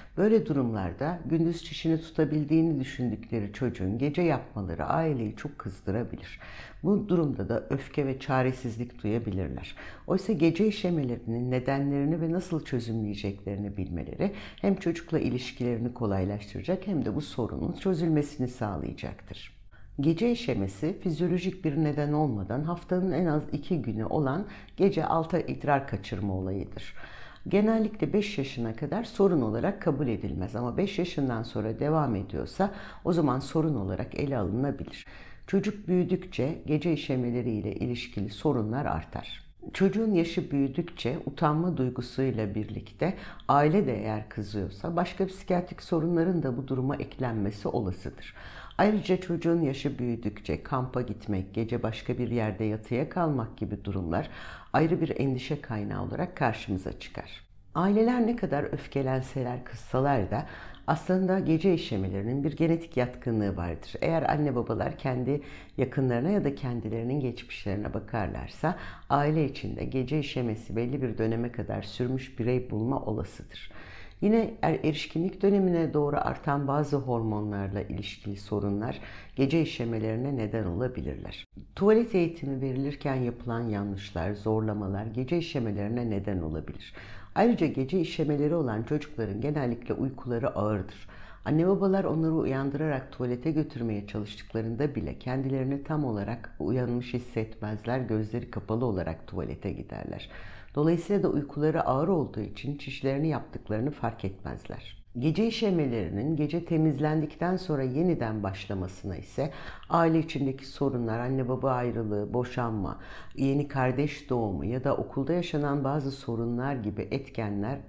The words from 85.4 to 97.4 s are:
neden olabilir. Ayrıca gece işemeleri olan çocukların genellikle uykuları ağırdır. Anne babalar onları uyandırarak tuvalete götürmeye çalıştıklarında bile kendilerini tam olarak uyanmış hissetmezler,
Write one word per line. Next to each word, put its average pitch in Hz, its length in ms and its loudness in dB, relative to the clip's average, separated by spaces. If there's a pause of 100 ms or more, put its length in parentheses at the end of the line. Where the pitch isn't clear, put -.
neden 98 280 0
olabilir. 80 560 -6 (400)
Ayrıca 196 320 6
gece 135 340 0
işemeleri 147 540 2
olan 120 280 0
çocukların 113 580 -2
genellikle 127 540 0
uykuları 120 540 -2
ağırdır. 104 600 -2 (360)
Anne 160 220 4
babalar 190 380 4
onları 160 300 2
uyandırarak 139 800 0
tuvalete 123 380 -2
götürmeye 120 560 -2
çalıştıklarında 113 880 -2
bile 80 240 -4
kendilerini 135 640 -2
tam 156 200 0
olarak 110 540 -4
uyanmış 120 560 0
hissetmezler, 110 840 -2